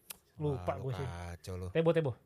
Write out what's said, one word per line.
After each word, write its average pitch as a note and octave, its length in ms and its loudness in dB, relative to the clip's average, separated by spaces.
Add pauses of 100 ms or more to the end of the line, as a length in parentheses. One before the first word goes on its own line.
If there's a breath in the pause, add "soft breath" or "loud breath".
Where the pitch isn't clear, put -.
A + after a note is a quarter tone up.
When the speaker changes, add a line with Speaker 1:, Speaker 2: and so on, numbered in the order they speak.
(340)
Speaker 1:
Lupa C#3+ 320 0
Speaker 2:
Wah, - 140 2
Speaker 1:
gue C3 100 -2
Speaker 2:
lu B2 60 -2
Speaker 1:
sih. F#2 100 -2
Speaker 2:
kacau F2 500 -8
lu. F2+ 140 -4
Speaker 1:
Tebo, E3 220 4
Tebo. D#3+ 200 4 (140)